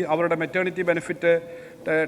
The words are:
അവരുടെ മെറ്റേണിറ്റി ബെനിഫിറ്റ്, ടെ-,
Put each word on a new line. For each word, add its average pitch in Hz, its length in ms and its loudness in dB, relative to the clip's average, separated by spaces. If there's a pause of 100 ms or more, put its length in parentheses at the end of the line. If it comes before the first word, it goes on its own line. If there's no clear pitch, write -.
(140)
അവരുടെ 170 280 2
മെറ്റേണിറ്റി 180 480 -2
ബെനിഫിറ്റ്, 170 420 2 (540)
ടെ-, 160 220 2